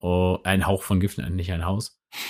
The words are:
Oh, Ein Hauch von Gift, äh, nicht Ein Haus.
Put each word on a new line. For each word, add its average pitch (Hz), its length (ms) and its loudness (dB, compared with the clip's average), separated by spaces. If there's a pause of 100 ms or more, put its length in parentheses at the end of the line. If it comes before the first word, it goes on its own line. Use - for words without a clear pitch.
Oh, 90 420 2
Ein 92 240 2
Hauch 98 160 0
von 95 160 2
Gift, 98 200 0
äh, - 100 -6
nicht 90 220 -4
Ein 82 140 -2
Haus. 98 340 -4 (300)